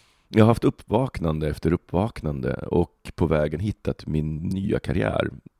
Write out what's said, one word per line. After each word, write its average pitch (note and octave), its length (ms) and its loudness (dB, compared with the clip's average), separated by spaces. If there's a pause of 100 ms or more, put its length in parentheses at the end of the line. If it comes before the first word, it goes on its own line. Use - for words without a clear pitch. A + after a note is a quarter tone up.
(360)
Jag G#2+ 80 8
har G#2+ 40 8
haft A#2 160 2
uppvaknande F2 840 0
efter D#2 240 0
uppvaknande D2 800 -2
och - 640 -2
på F2 100 0
vägen D2+ 340 2
hittat - 460 -6
min D#2 320 -2
nya F#2 420 -2
karriär. - 500 0 (300)